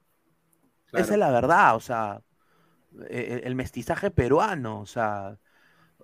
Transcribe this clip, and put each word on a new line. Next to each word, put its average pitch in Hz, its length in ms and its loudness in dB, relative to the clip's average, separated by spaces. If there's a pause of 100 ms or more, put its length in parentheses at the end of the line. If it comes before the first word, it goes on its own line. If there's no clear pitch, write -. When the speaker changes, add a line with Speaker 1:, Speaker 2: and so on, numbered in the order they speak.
(880)
Speaker 1:
Claro. 180 280 -2
Speaker 2:
Esa - 0 -
es 208 60 4
la 160 100 4
verdad, 131 460 6
o 113 40 -4
sea, 110 420 -6 (880)
e-, 120 340 -8
e-, 123 40 -8
el 127 80 -6
mestizaje 131 540 -6
peruano, 135 680 0
o 104 60 -14
sea, 104 520 -6 (640)